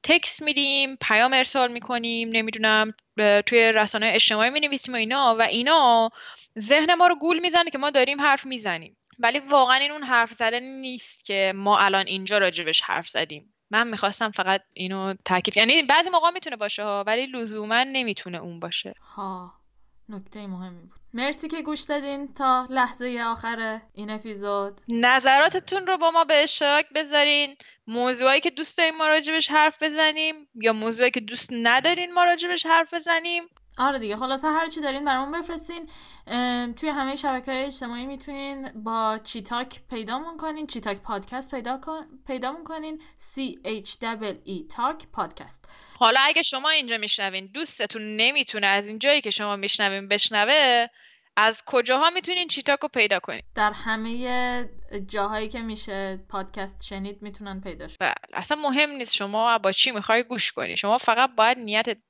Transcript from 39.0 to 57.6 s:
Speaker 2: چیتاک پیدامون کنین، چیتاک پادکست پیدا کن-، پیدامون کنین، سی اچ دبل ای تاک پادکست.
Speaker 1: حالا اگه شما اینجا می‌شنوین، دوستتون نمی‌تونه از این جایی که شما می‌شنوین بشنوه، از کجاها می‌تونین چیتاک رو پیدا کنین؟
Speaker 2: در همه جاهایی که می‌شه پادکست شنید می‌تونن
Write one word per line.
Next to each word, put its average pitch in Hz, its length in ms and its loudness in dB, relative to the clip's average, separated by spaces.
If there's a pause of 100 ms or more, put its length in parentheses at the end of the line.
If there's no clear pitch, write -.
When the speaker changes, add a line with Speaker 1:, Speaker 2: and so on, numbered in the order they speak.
Speaker 2:
چیتاک 240 680 -8
پیدامون 262 480 -8
کنین، 311 300 -8
چیتاک 208 300 -8
پادکست 247 580 -10
پیدا 240 220 -6
کن-، 320 280 -10 (220)
پیدامون 269 360 -6
کنین، 311 380 -10 (140)
سی - 500 -8
اچ 214 360 -8
دبل 220 420 -6
ای 185 220 -10 (100)
تاک 294 380 -4
پادکست. - 560 -10 (300)
Speaker 1:
حالا 247 240 6
اگه 311 180 4
شما 277 280 -2
اینجا 262 280 0
می‌شنوین، 190 560 -4
دوستتون 233 480 -6 (160)
نمی‌تونه 233 500 0
از 202 200 2
این 214 120 -12
جایی 285 220 4
که 214 80 -6
شما 208 260 -2
می‌شنوین 196 520 0
بشنوه، 233 800 4 (500)
از 220 280 2
کجاها 262 440 2
می‌تونین 359 380 -2
چیتاک 277 320 0
رو 302 80 -6
پیدا 208 320 0
کنین؟ - 220 -10 (140)
Speaker 2:
در 214 160 2
همه 247 960 -4 (380)
جاهایی 214 420 -4
که 233 120 -8
می‌شه 196 580 -8 (100)
پادکست 196 540 -10
شنید 202 380 -10
می‌تونن 202 400 -14